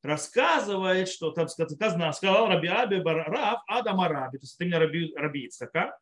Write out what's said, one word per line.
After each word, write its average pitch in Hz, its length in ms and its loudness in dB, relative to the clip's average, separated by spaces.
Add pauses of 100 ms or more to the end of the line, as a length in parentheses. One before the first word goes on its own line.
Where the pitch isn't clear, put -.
рассказывает, 190 1040 0
что 160 220 -4
там 160 160 0
сказано, 165 640 -2
сказал 196 360 4
Раби 170 200 2
Аби 196 320 2
бар 160 300 0
Рав 233 380 0
Адам 214 340 0
Араби, 135 360 -2
то - 60 -14
есть - 120 -20
это 175 100 -4
именно 175 140 0
Раби, 160 360 0
Раби 143 300 -4
Ицхака. 170 560 -4